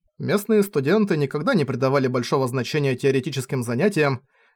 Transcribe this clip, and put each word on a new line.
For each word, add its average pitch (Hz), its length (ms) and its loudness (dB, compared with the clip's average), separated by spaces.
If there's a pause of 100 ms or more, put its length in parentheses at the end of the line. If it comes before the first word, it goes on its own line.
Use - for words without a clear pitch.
(180)
Местные 202 460 2
студенты 196 540 0
никогда 151 360 -2
не 160 120 2
придавали 131 420 0
большого 131 400 0
значения 131 480 -2
теоретическим 135 680 -2
занятиям, 127 600 0 (340)